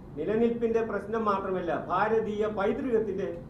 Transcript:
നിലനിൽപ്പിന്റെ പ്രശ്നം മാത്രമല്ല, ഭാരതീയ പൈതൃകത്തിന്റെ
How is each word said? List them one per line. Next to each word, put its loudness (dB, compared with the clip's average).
നിലനിൽപ്പിന്റെ 2
പ്രശ്നം -2
മാത്രമല്ല, 0
ഭാരതീയ 2
പൈതൃകത്തിന്റെ 0